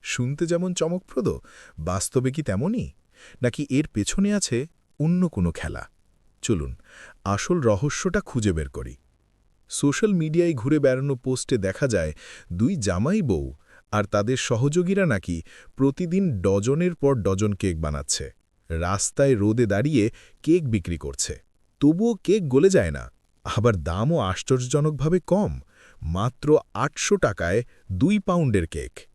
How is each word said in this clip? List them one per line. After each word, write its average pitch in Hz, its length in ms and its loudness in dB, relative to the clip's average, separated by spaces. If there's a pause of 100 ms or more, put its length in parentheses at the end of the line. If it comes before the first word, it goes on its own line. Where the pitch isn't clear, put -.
শুনতে 139 440 -4
যেমন 175 280 0
চমকপ্রদ, 175 540 -2 (500)
বাস্তবে 98 520 -2
কি 147 120 -6
তেমনই? 120 480 -2 (520)
নাকি 123 280 -2
এর 143 180 0
পেছনে 196 460 0
আছে 139 320 -2 (340)
অন্য 175 280 2
কোনো 87 240 0
খেলা? - 360 -10 (540)
চলুন, 73 320 -2 (500)
আসল 101 360 0
রহস্যটা 143 600 0
খুঁজে 107 320 0
বের 76 160 -4
করি। 62 260 -12 (760)
সোশ্যাল 143 440 0
মিডিয়ায় 165 420 2
ঘুরে 139 240 0
বেড়ানো 135 360 2
পোস্টে 127 440 -2
দেখা 95 280 -2
যায় 85 260 0 (400)
দুই 120 240 2
জামাই 117 460 0
বউ 73 320 -2 (380)
আর 107 120 2
তাদের 107 320 0
সহযোগীরা 170 680 0
নাকি 90 360 -2 (340)
প্রতিদিন 160 640 0
ডজনের 120 540 2
পর 139 200 2
ডজন 101 380 0
কেক 90 280 -2
বানাচ্ছে, 73 500 -4 (380)
রাস্তায় 98 680 0
রোদে 110 320 2
দাঁড়িয়ে 110 440 2 (320)
কেক 160 260 2
বিক্রি 87 300 -2
করছে। - 400 -8 (420)
তবুও 185 340 4
কেক 185 340 0
গলে 143 220 6
যায় 113 200 2
না, 64 200 -10 (340)
আবার 110 320 0
দামও 101 420 -2
আশ্চর্যজনকভাবে 135 1000 0
কম, 170 400 -2 (420)
মাত্র 113 560 2 (160)
আটশো 139 420 0
টাকায় 104 460 0 (300)
দুই 170 260 2
পাউন্ডের 143 480 2
কেক। 65 320 -10 (160)